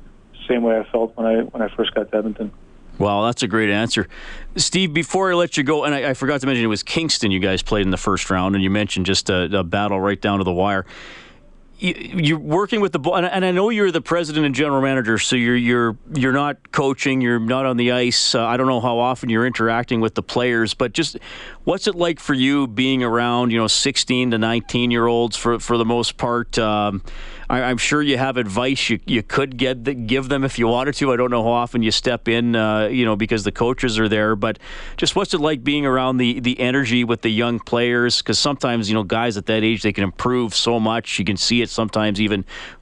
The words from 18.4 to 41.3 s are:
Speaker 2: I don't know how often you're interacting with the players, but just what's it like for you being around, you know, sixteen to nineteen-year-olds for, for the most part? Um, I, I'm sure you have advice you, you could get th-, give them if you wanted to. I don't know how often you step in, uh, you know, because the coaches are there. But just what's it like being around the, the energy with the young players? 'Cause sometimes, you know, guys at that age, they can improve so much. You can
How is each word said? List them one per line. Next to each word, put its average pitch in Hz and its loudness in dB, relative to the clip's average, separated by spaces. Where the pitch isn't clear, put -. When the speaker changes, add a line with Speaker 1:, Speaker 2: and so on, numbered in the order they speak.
Speaker 2:
I 117 2
don't 131 2
know 127 2
how 117 0
often 123 0
you're 113 2
interacting 117 0
with 113 0
the 110 -2
players, 120 0
but 120 -2
just - -2
what's 185 -2
it 190 -2
like 170 0
for - -2
you 135 2
being 127 0
around, 120 2
you 113 2
know, 113 2
sixteen 127 0
to 113 2
nineteen-year-olds 117 0
for, 120 0
for 120 -2
the 117 2
most 117 0
part? 120 -2
Um, 104 0
I, 127 0
I'm 123 0
sure 147 0
you 143 2
have 127 0
advice 123 -2
you, 113 0
you 113 0
could 135 -2
get 127 -2
th-, 123 -4
give 127 0
them 135 0
if 131 -4
you 117 2
wanted 127 0
to. 139 2
I 120 2
don't 123 2
know 120 2
how 113 2
often 120 0
you 110 2
step 117 0
in, 117 2
uh, 107 2
you 123 0
know, 110 2
because 107 0
the 101 0
coaches 120 0
are 110 2
there. 107 2
But 107 -2
just - 0
what's 196 0
it 170 -2
like 147 0
being 143 0
around 131 2
the, 123 0
the 123 0
energy 123 0
with 117 0
the 120 -2
young 117 0
players? 120 0
'Cause 147 0
sometimes, 123 0
you 110 0
know, 110 2
guys 110 -2
at 101 -6
that 110 2
age, 110 0
they 104 0
can 98 -2
improve 120 -2
so 117 0
much. 110 -2
You 101 -2
can 101 0